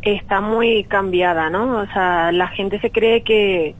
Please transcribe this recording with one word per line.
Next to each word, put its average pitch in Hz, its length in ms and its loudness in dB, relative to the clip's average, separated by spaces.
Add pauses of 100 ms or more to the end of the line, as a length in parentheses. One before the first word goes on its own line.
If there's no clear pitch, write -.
está 196 380 0
muy 220 420 0
cambiada, 180 640 0
¿no? 220 300 -2
O 202 80 -4
sea, 175 440 0
la 180 180 0
gente 196 320 -6
se 233 100 -2
cree 226 320 2
que, 196 560 0